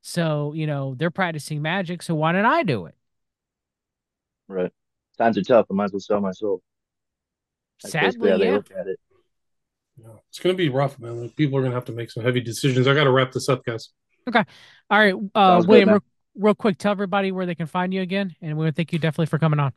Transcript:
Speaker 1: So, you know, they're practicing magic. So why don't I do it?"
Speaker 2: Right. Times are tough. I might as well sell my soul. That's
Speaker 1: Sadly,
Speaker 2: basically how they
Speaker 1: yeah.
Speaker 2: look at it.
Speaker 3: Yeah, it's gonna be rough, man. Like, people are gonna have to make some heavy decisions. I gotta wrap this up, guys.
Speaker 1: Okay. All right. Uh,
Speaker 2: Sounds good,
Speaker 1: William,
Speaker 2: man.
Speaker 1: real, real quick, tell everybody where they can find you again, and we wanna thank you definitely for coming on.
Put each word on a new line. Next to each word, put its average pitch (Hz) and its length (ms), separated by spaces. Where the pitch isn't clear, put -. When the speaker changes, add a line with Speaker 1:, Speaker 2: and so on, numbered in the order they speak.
Speaker 1:
So, 151 520
you 156 140
know, 139 280
they're 160 160
practicing 160 500
magic. 175 400
So - 120
why 160 200
don't 196 120
I 311 180
do 113 240
it?" - 80
Speaker 2:
Right. 92 220
Times 113 200
are 98 60
tough. 110 280
I - 40
might 101 100
as 95 80
well 101 80
sell 101 180
my 98 120
soul. 95 300
That's 104 100
Speaker 1:
Sadly, 160 140
Speaker 2:
basically - 240
how 185 60
they 190 100
Speaker 1:
yeah. 92 60
Speaker 2:
look - 180
at - 160
it. 95 120
Speaker 3:
Yeah, 110 180
it's - 100
gonna 180 160
be 185 120
rough, 135 320
man. 117 220
Like, 120 160
people 139 200
are 135 40
gonna 127 140
have 123 100
to 113 80
make 117 180
some 117 120
heavy 123 180
decisions. 123 440
I 135 80
gotta 139 180
wrap 131 200
this - 160
up, 131 160
guys. 113 260
Speaker 1:
Okay. 226 160
All 208 100
right. 208 140
Uh, 196 400
Speaker 2:
Sounds 175 120
good, 180 40
Speaker 1:
William, 202 180
Speaker 2:
man. 214 60
Speaker 1:
real, 190 120
real 208 80
quick, - 220
tell 208 140
everybody 196 400
where 185 140
they 175 100
can 165 120
find 185 260
you 190 80
again, 185 400
and 151 160
we 156 60
wanna 160 100
thank 160 180
you 170 80
definitely 160 280
for 147 120
coming 151 200
on. 139 180